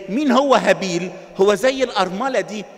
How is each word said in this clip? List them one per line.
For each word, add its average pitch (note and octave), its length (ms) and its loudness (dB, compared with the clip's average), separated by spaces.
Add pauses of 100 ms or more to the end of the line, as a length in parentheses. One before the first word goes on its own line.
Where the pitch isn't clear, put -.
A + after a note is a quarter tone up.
مين C4 220 0
هو C4 240 4
هابيل؟ F#3 560 0 (260)
هو G3+ 180 4
زي C4 300 0
الأرملة G#3+ 560 -2
دي F#3+ 240 -6 (140)